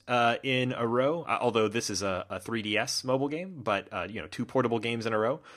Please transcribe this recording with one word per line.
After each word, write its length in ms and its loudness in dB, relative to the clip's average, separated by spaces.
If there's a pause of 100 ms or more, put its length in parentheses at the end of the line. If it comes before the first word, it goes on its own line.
uh, 340 4
in 320 0
a 140 0
row, 400 2
uh, 140 2
although 260 4
this 240 -2
is 100 -2
a, 280 -2
a 100 -6
three 240 -4
D 140 -2
S 260 -2
mobile 240 0
game, 340 -8
but, 300 0
uh, 180 -4
you 120 -8
know, 60 -10
two 180 -6
portable 340 0
games 260 -4
in 80 0
a 60 2
row. 220 2 (160)